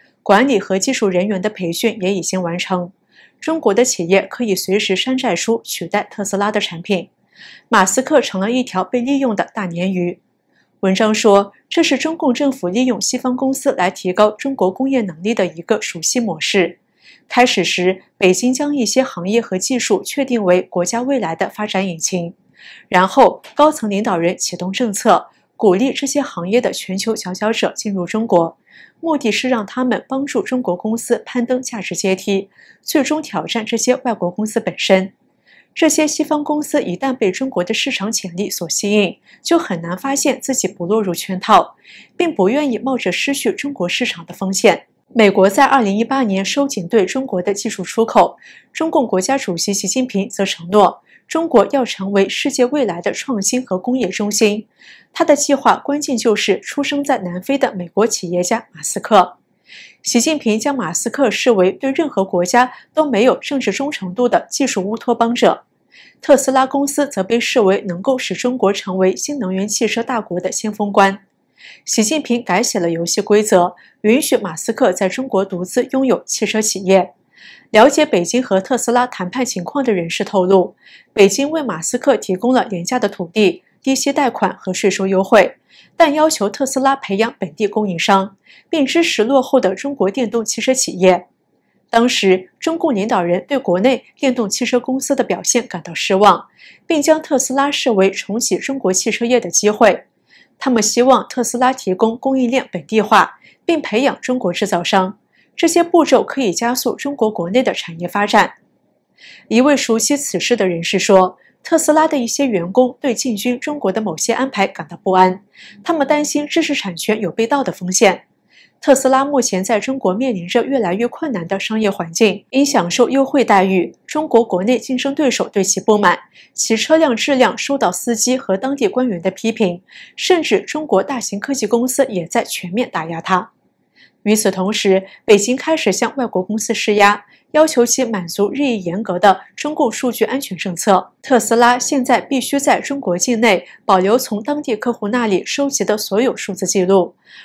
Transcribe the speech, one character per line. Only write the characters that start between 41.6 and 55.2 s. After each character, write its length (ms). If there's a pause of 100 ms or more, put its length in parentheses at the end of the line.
并 180
不 140
愿 200
意 80
冒 200
着 120
失 240
去 200
中 200
国 140
市 180
场 200
的 80
风 180
险。 360 (260)
美 160
国 200
在 160
二 160
零 160
一 80
八 180
年 200
收 220
紧 220
对 180
中 200
国 160
的 120
技 160
术 140
出 220
口， 320 (340)
中 180
共 160
国 140
家 180
主 200
席 160
习 120
近 220
平 220
则 160
承 260
诺， 320 (240)
中 220
国 220
要 120
成 300
为 160
世 200
界 160
未 200
来 160
的 100
创 300
新 240
和 120
工 200
业 100
中 240
心。 360 (440)
他 140